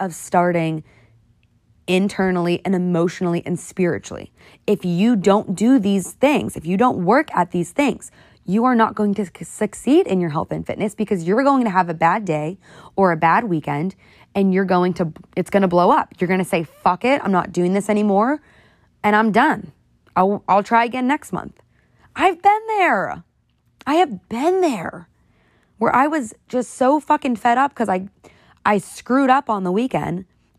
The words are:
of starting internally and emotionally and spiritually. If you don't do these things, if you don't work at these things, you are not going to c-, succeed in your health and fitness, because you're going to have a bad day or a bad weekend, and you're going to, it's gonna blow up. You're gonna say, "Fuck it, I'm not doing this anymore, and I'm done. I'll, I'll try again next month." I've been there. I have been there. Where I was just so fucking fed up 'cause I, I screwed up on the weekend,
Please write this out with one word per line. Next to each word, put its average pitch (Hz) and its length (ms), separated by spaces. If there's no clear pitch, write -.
of 180 140
starting 170 680
internally 185 800
and 196 100
emotionally 175 720
and 170 120
spiritually. - 760
If - 180
you 196 320
don't 196 380
do 240 240
these 196 340
things, 254 440
if 156 100
you 185 100
don't 226 280
work 254 300
at 180 160
these 175 220
things, - 380
you 214 200
are 254 100
not 220 200
going 208 200
to 202 120
c-, - 180
succeed 254 640
in 185 140
your 170 100
health 156 200
and 160 160
fitness, - 280
because 196 300
you're 220 200
going 269 200
to 214 60
have 180 180
a 170 60
bad 170 300
day 160 340
or 190 160
a 165 40
bad 165 280
weekend, 165 500
and 196 200
you're 190 100
going 180 300
to, 170 180
it's 180 140
gonna 196 180
blow 175 220
up. 294 280
You're 175 100
gonna 185 160
say, 170 180
"Fuck 180 420
it, 269 180
I'm 196 100
not 180 200
doing 180 220
this 202 160
anymore, 208 500
and 208 120
I'm 220 180
done. 214 400
I'll, 190 320
I'll 196 140
try 233 220
again 247 220
next 294 260
month." - 280
I've 339 240
been 427 280
there. 226 540
I 285 100
have 294 320
been 330 320
there. 190 480
Where 226 160
I 269 120
was 294 280
just - 260
so 277 260
fucking 294 360
fed 240 220
up 277 160
'cause 214 140
I, 190 200
I 208 140
screwed 262 520
up 269 180
on 202 160
the 180 80
weekend, 180 520